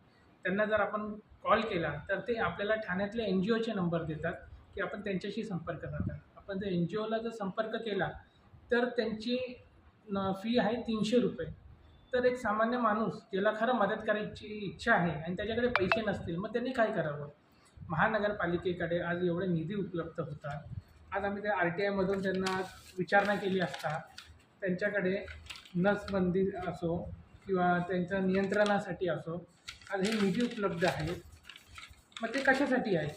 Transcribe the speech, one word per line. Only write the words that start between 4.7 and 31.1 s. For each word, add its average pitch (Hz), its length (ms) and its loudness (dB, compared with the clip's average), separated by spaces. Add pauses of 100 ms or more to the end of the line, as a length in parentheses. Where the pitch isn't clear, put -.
की 202 60 -4
आपण 202 200 -4
त्यांच्याशी 202 420 -4
संपर्क 170 420 -6
साधा. 147 280 -4 (240)
आपण 190 220 -8
जर 202 80 -4
एनजीओला 208 500 0
जर 233 120 -4
संपर्क 220 460 -4
केला 196 340 -2 (640)
तर 240 140 4
त्यांची 240 800 -2 (480)
न-, 196 200 0
फी 226 280 2
आहे 226 220 2
तीनशे 220 380 2
रुपये. 170 280 0 (680)
तर 247 120 2
एक 247 100 4
सामान्य 226 420 2
माणूस 220 360 2
ज्याला 202 460 0
खरं 233 140 4
मदत 214 340 2
करायची 208 400 -2
इच्छा 208 460 0
आहे 170 300 2
आणि 180 140 -4
त्याच्याकडे 226 300 0
पैसे 226 400 0
नसतील 175 280 -4
मग 208 180 -6
त्यांनी 240 180 -2
काय 220 200 2
करावं? 147 360 -4 (640)
महानगरपालिकेकडे 175 1120 0
आज 175 260 -2
एवढे 175 220 0
निधी 165 280 0
उपलब्ध 165 440 -4
होतात, 147 400 -8 (560)
आज 202 100 0
आम्ही 202 180 -2
त्या 208 160 0
आरटीआयमधून 190 640 2
त्यांना 190 380 0 (360)
विचारणा 202 380 4
केली 190 240 0
असता 165 420 -2 (600)
त्यांच्याकडे 196 640 0 (500)
नसबंदी 190 760 4 (180)
असो 170 420 -2 (380)
किंवा 180 320 4
त्यांच्या 180 400 0
नियंत्रणासाठी 190 880 2
असो 165 400 -4 (460)
आज 190 160 2
हे 214 160 2
निधी 196 160 2
उपलब्ध 190 440 0
आहे, 156 360 0 (1000)